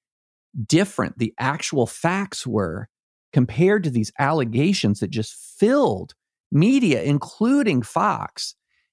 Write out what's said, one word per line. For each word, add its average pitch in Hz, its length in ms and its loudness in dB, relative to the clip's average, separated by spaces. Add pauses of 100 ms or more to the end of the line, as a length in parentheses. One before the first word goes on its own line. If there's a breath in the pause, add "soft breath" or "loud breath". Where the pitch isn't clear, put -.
(680)
different 160 520 0
the 117 200 -2
actual 135 480 -2
facts 190 600 -6
were 104 420 -4 (440)
compared 170 520 2
to 151 60 -2
these 113 280 0
allegations 139 840 0
that 101 100 -4
just 110 240 -6
filled 208 800 0 (360)
media, 180 520 4
including 196 800 0
Fox, - 720 -4 (380)